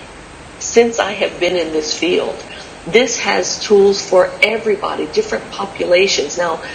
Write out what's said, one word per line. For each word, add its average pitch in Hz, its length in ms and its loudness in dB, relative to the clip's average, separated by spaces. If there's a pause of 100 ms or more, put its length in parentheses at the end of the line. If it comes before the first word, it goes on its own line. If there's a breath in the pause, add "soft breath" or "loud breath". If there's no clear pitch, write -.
(600 loud breath)
since 233 400 2
I 202 140 -2
have - 260 -4
been 180 160 0
in 160 180 -2
this 151 240 -2
field. 170 380 0 (520 loud breath)
This 233 320 2
has 196 400 -2
tools 196 400 4 (100)
for 180 220 4 (100)
everybody, 196 680 -2
different - 440 -4
populations. 180 840 0
Now, 170 260 -2 (120 loud breath)